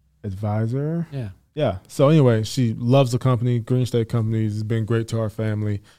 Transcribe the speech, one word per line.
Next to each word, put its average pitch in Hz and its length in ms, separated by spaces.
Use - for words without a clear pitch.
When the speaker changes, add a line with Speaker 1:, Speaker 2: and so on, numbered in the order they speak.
Speaker 1:
advisor. 113 880
Speaker 2:
Yeah. 127 180
Speaker 1:
Yeah. 120 220
So 139 220
anyway, 123 340
she 113 300
loves 123 380
the 123 80
company. 123 400
Green 127 260
State 117 240
Company 110 360
has 107 180
been 110 220
great 113 240
to 113 100
our 110 100
family. 104 520